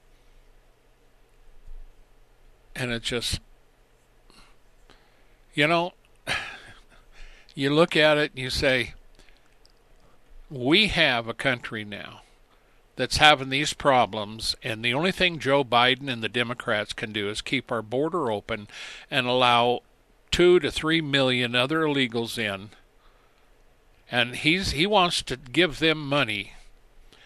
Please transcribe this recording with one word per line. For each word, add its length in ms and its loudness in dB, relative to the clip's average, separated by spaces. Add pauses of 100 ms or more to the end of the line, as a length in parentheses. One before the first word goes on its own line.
(2750)
And 180 -4
it 100 -6
just, 380 -6 (2250)
you 120 2
know, 260 0 (340)
<sighs> 80 -4 (1200)
you 200 -2
look 220 4
at 200 6
it 160 0
and 100 -14
you 80 -6
say, 440 0 (1500)
"We 400 2
have 400 2
a 60 -6
country 500 -4
now 380 -14 (760)
that's 200 -2
having 340 6
these 220 -2
problems, 920 0
and 220 -6
the 100 2
only 180 0
thing 260 0
Joe 260 2
Biden 460 2
and 120 -6
the 60 -4
Democrats 640 -2
can 200 -8
do 160 -4
is 120 -8
keep 320 -6
our 100 -4
border 480 -4
open 380 -6 (420)
and 160 -2
allow 540 4 (500)
two 300 6
to 100 -4
three 300 -2
million 540 0
other 280 2
illegals 560 -2
in." 320 -6 (1400)
And 220 0
he's, 380 0
he 160 0
wants 340 2
to 140 -6
give 420 -2
them 300 0
money 460 -2 (720)